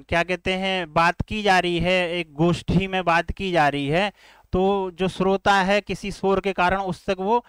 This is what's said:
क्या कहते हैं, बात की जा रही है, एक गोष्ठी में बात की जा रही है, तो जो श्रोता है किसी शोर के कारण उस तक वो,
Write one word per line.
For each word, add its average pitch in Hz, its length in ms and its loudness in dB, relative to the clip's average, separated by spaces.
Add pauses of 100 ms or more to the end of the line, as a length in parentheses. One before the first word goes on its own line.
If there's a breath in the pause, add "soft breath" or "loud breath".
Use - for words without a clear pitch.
क्या 170 140 0
कहते 180 320 -4
हैं, 185 380 -4
बात 170 300 0
की 214 200 -6
जा 190 160 4
रही 175 200 0
है, 175 340 0
एक 165 200 -6
गोष्ठी 170 540 0
में 185 180 -2
बात 170 280 0
की 190 200 -6
जा 151 160 4
रही 143 200 -2
है, 185 240 0 (400 soft breath)
तो 190 420 0
जो 185 140 -2
श्रोता 190 460 2
है 196 260 2
किसी 196 320 -8
शोर 190 280 0
के 190 120 -2
कारण 180 240 0
उस 190 300 -6
तक 190 120 -2
वो, 208 200 0 (100)